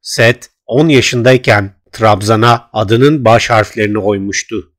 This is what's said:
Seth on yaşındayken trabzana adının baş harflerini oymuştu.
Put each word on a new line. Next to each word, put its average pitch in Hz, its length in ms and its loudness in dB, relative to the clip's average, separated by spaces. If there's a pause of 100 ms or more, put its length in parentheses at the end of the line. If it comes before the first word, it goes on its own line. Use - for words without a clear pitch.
Seth - 460 -2 (200)
on 147 220 0
yaşındayken 123 840 0 (180)
trabzana 110 800 0
adının 120 520 0
baş 113 260 2
harflerini 107 480 -2
oymuştu. 101 800 -6